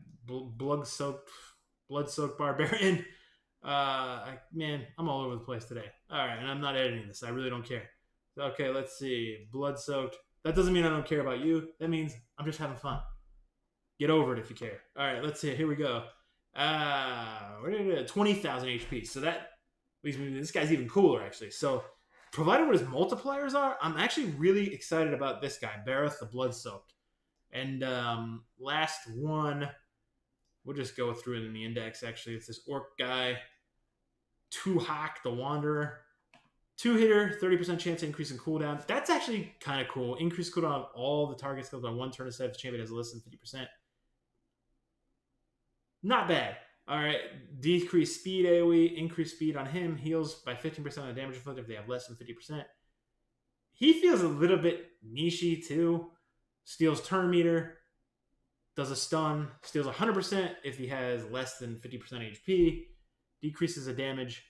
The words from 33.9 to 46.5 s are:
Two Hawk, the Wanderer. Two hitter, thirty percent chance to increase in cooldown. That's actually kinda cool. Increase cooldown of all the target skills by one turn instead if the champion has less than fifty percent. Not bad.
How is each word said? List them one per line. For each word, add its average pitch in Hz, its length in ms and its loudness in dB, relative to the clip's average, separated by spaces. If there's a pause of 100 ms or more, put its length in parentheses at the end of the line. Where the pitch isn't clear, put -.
Two 185 160 4
Hawk, 151 440 -4
the 127 80 -2
Wanderer. 147 680 -2 (760)
Two 240 180 4
hitter, 208 440 6
thirty 185 180 4
percent 175 220 0
chance 170 220 -2
to 165 40 -2
increase 147 260 -6
in 127 60 -8
cooldown. 151 480 -2
That's 269 240 0
actually 233 500 0
kinda 135 300 -2
cool. 127 260 -4
Increase 170 380 -2
cooldown 160 180 0
of 135 220 -4
all 143 340 0
the 135 80 -8
target 135 300 -6
skills 123 180 -10
by 120 60 -4
one 127 220 -4
turn 131 160 -10
instead 123 200 -4
if 123 60 -10
the - 60 -14
champion 123 220 -8
has 110 100 -10
less 117 200 -6
than 117 100 -14
fifty - 160 -20
percent. 127 300 -12 (2250)
Not 208 240 2
bad. 143 300 0 (300)